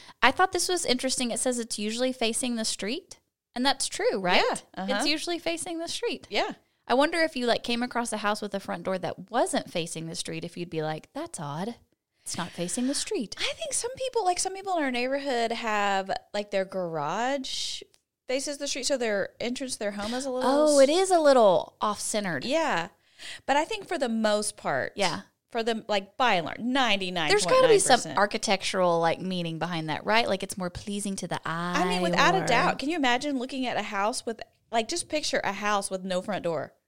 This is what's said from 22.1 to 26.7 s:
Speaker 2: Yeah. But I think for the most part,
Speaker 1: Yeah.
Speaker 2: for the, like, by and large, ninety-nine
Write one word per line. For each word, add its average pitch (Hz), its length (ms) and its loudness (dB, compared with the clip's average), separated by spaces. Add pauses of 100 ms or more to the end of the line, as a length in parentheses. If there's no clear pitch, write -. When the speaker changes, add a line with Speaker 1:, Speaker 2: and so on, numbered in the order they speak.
Speaker 2:
Yeah. 240 420 0 (580)
But 269 100 2
I 311 100 2
think 427 200 -8
for 349 120 -4
the 262 100 0
most 214 480 0
part, 139 400 -2
Speaker 1:
Yeah. 185 240 0 (300)
Speaker 2:
for 233 120 -2
the, 220 240 -2
like, 202 300 -2
by 240 200 4
and 165 100 0
large, - 140 -8
ninety-nine 196 680 0